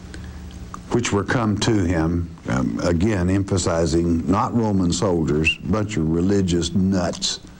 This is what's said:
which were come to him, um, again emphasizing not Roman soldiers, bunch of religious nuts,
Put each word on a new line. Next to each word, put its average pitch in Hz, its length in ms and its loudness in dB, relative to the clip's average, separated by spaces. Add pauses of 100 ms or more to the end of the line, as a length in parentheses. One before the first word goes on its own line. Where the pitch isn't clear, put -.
(920)
which 120 200 0
were 95 140 0
come 107 360 0
to 104 220 2
him, 85 460 0 (180)
um, 58 360 -2
again 90 460 2
emphasizing 85 1000 2
not 113 240 0
Roman 95 380 2
soldiers, 80 640 0
bunch 104 400 -2
of 80 120 0
religious 87 640 2
nuts, 92 680 0 (180)